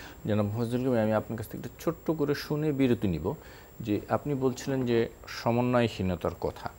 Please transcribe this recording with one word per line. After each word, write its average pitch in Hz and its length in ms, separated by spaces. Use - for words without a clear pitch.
জনাব 104 180
মোফাজ্জল 117 320
করিম, 127 140
আমি 110 200
আপনার 107 260
কাছ 110 100
থেকে - 80
একটা - 280
ছোট্ট 165 260
করে 147 240
শুনে 151 380
বিরতি 123 360
নিব। 85 260
যে 104 280
আপনি 143 260
বলছিলেন 131 520
যে 117 220
সমন্বয়হীনতার 117 1000
কথা, - 380